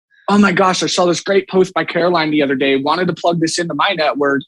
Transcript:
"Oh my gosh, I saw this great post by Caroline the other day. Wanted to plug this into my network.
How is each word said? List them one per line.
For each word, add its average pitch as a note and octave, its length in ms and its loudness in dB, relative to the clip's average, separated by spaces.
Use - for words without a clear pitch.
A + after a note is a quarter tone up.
"Oh G3+ 100 2
my G3+ 140 4
gosh, F3+ 320 0
I D#3 40 -2
saw F3+ 180 0
this E3+ 160 0
great - 280 0
post F#3 240 2
by E3 100 -2
Caroline E3+ 460 0
the D3+ 140 2
other C#3 120 0
day. C#3 200 0
Wanted D#3 320 -2
to E3+ 60 -2
plug F3 260 -2
this D#3+ 180 -2
into E3+ 160 -4
my F3 200 0
network. C#3+ 540 -2